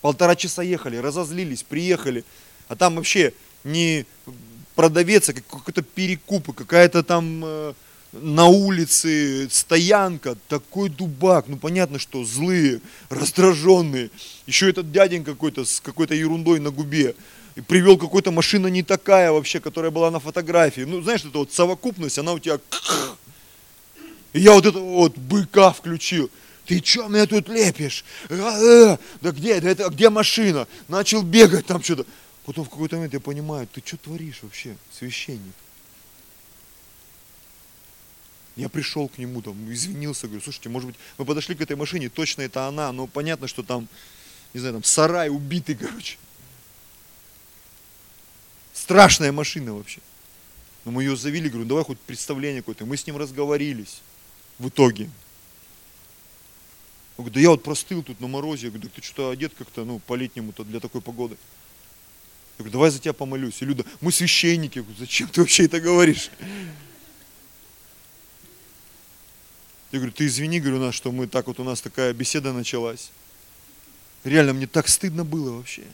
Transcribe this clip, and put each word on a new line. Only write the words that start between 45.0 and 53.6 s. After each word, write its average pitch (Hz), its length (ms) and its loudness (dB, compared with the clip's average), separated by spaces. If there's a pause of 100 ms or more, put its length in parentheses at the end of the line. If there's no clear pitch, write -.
убитый, 143 460 -6
<laughs> 117 60 -12
короче. - 360 -12 (2500)
Страшная 165 600 6
машина 143 420 -8
вообще». 104 260 -16 (840)
Но 117 80 -10
мы 127 100 -4
её 135 140 -2
завели, 147 320 -6
говорю: 117 160 -8
«Ну, 117 40 -8
давай 147 140 -2
хоть 139 160 -8
представление 135 640 -10
какое-то». 107 240 -12
Мы 135 100 -8
с - 120 -12
ним 147 80 -12
разговорились 143 880 -6 (580)